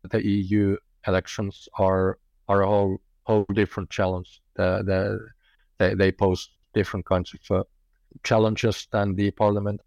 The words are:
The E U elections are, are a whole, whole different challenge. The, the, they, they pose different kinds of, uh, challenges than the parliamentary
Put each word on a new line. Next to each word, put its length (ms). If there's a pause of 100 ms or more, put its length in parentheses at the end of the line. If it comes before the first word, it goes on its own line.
(100)
The 80
E 220 (100)
U 280 (280)
elections 640 (100)
are, 400 (300)
are 140
a 40
whole, 320 (260)
whole 300
different 360
challenge. 500 (160)
The, 280
the, 340 (600)
they, 160
they 180
pose 380 (240)
different 320
kinds 280
of, 220
uh, 80 (580)
challenges 680
than 240
the 160
parliamentary 560